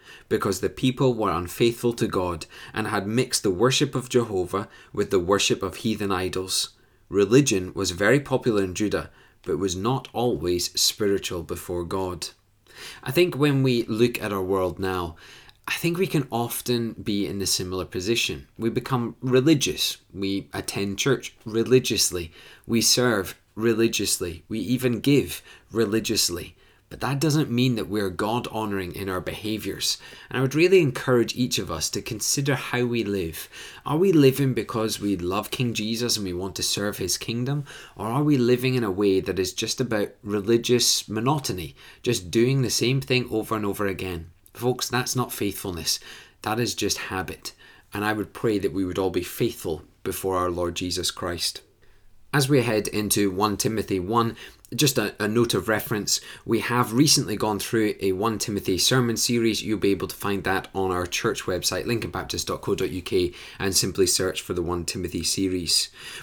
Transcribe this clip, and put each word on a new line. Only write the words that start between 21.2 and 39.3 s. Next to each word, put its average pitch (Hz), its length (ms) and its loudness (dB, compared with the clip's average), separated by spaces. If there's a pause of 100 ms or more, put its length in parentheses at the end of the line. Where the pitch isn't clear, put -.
religiously. 107 840 2 (340)
We 113 160 4
serve 110 540 2 (200)
religiously. 104 920 0
We 110 120 -4
even 120 420 0
give 127 420 2 (260)
religiously. 104 840 0 (340)
But - 100 -14
that 135 220 -2
doesn't 151 280 4
mean 123 260 2
that 107 120 -4
we're 101 220 0
God-honoring 101 840 -2
in 98 120 -6
our 90 140 -4
behaviours. 101 760 -4 (320)
And - 80 -4
I 127 40 0
would 135 140 0
really 180 260 6
encourage 123 560 2
each 123 200 0
of 90 140 -4
us 80 200 -4
to 101 100 -4
consider 139 540 -2
how 123 280 -2
we 117 220 0
live. 95 420 -2 (380)
Are 143 100 0
we 190 160 4
living 139 420 6
because 110 460 -2
we 101 160 2
love 92 360 -4
King 120 220 0
Jesus 113 440 0
and 101 80 -4
we 90 80 -4
want 90 220 -4
to - 80 -4
serve 101 340 -2
his 92 200 -2
kingdom? 123 460 -2 (320)
Or 101 120 -6
are 135 160 2
we 147 120 6
living 123 400 4
in 120 80 2
a 98 80 0
way 95 300 4
that 92 180 -2